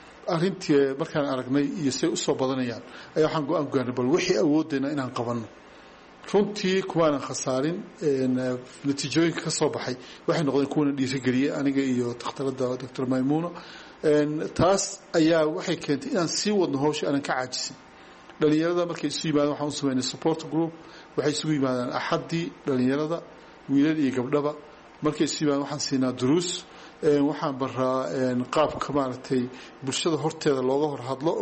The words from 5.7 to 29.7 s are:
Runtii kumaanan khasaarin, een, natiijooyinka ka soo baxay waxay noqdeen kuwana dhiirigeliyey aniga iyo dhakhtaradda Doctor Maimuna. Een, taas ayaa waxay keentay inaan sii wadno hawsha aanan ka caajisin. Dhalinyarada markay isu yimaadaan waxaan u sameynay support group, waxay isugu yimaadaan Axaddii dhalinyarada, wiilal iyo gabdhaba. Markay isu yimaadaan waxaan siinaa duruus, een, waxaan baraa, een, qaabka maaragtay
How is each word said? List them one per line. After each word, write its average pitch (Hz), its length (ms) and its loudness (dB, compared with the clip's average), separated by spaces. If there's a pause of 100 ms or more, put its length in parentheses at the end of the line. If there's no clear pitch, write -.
Runtii 190 500 2
kumaanan 160 380 2
khasaarin, 147 600 -2 (160)
een, 131 360 2 (500)
natiijooyinka 151 580 0
ka 165 80 -6
soo 151 180 0
baxay - 280 -6 (280)
waxay 180 200 0
noqdeen 135 280 2
kuwana 147 200 2
dhiirigeliyey 131 600 0
aniga 139 300 0
iyo 123 320 0
dhakhtaradda 127 680 -4
Doctor 131 260 -6
Maimuna. 143 440 0 (520)
Een, 151 520 2
taas 190 460 2 (120)
ayaa 160 340 4
waxay 165 300 -2
keentay - 360 -4
inaan 175 160 0
sii - 240 -2
wadno 156 260 2
hawsha 147 280 0
aanan 139 160 0
ka 156 120 -4
caajisin. - 420 -6 (640)
Dhalinyarada 165 460 4
markay 147 240 -4
isu - 180 -4
yimaadaan 147 240 4
waxaan 143 160 -4
u 139 40 -4
sameynay 131 300 0
support 160 380 -2 (100)
group, 160 220 -2 (440)
waxay 143 160 0
isugu 156 220 -2
yimaadaan 131 380 0
Axaddii 165 600 -2 (140)
dhalinyarada, 143 520 0 (500)
wiilal 147 300 4
iyo 135 180 2
gabdhaba. 139 360 0 (500)
Markay 151 240 0
isu - 180 -2
yimaadaan 143 180 2
waxaan 147 180 -6
siinaa 131 320 0
duruus, 143 520 0 (380)
een, 147 260 6
waxaan 147 300 -2
baraa, 131 520 0
een, 127 300 0 (100)
qaabka 143 420 2
maaragtay 131 500 0 (400)